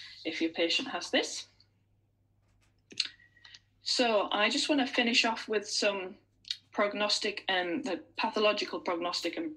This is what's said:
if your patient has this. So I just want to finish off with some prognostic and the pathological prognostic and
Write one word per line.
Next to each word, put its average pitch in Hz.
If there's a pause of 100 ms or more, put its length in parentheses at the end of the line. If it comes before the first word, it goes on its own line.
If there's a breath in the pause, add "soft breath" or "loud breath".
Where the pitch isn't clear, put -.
(260 loud breath)
if 160
your 165
patient -
has 175
this. - (2500 loud breath)
So 226
I 208
just 277
want 285
to -
finish 240
off 226
with 214
some 196 (580)
prognostic 202
and 180
the 175 (160)
pathological 208
prognostic 175
and 160